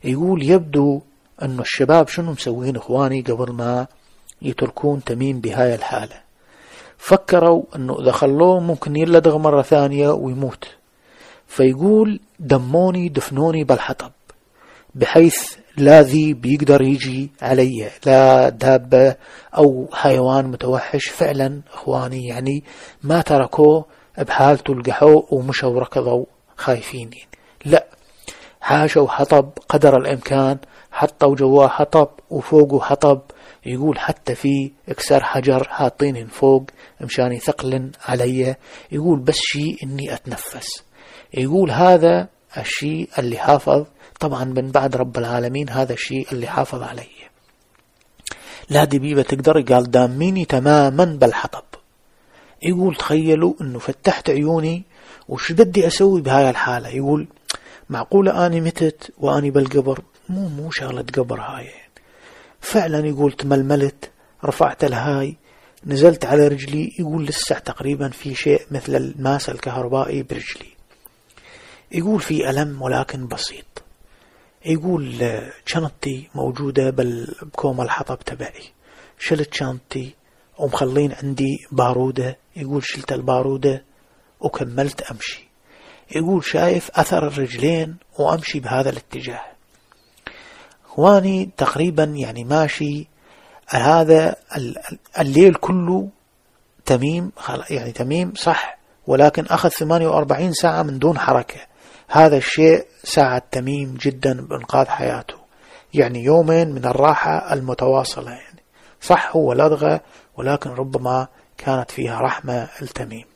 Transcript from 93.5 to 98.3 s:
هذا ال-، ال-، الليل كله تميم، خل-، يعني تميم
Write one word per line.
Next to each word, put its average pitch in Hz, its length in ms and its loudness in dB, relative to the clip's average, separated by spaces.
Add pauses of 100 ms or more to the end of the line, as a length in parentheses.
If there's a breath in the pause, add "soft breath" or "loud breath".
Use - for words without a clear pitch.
هذا 160 720 4 (200)
ال-، 123 220 -10
ال-، - 200 -16 (200)
الليل 156 360 6
كله 185 540 -4 (800)
تميم، 156 500 -2
خل-، 131 340 -10
يعني 120 220 -8
تميم 165 440 -4